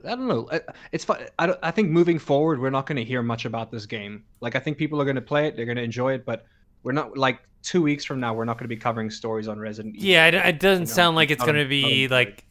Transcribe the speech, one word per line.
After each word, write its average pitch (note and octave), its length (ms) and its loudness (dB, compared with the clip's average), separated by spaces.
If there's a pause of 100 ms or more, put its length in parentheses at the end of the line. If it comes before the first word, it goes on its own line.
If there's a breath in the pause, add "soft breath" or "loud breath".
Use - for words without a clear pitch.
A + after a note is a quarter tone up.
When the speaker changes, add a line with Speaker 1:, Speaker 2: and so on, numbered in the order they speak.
Speaker 1:
I C#3+ 100 -8
don't B3+ 120 -6
know. B2 200 -2
It, E3 200 -6 (240 loud breath)
it's - 140 -6
fu-, G#3+ 80 0 (240)
I E3+ 80 0
don't, F3 160 0
I D#3+ 80 -4
think F3 220 2
moving E3+ 260 6
forward, D3 420 2
we're C3 120 -2
not C3+ 160 -2
gonna C#3 160 -4
hear B2 180 -4
much A#2 240 -4
about A2+ 240 -6
this A2 160 -12
game. G#2 380 -12 (160)
Like, A#2+ 160 -4
I C3 40 -2
think D3+ 200 -4
people D3+ 200 -2
are C#3 60 0
gonna C3+ 160 -2
play D3 260 -2
it, - 80 -6
they're A#2+ 120 -6
gonna A#2+ 160 -4
enjoy B2 320 -2
it, B2 100 -10
but A#2 220 -8 (340 soft breath)
we're B2+ 120 -4
not, C3 220 -4
like, C3 240 0 (220)
two F3+ 220 0
weeks D3 200 0
from C3+ 160 -6
now, A#2+ 140 -2
we're A2+ 120 -4
not A#2 120 -2
gonna A#2+ 120 -10
be A#2 60 -8
covering A2 360 -4
stories A2 360 -6
on G#2+ 120 -8
Resident G#2+ 380 -10
Evil. G3 120 -6
Speaker 2:
Yeah, E3 180 8
it, E3 60 6
it F3 260 2
doesn't F#3 260 4
Speaker 1:
You - 20 -2
know, - 60 -6
Speaker 2:
sound F3 220 6
like D#3+ 140 4
it's D3 120 0
Speaker 1:
not B2 40 0
Speaker 2:
gonna D3 160 2
Speaker 1:
on, C3+ 80 -2
Speaker 2:
be, C3+ 380 2
Speaker 1:
not B2+ 80 0
on B2 100 4
Speaker 2:
like, - 260 -10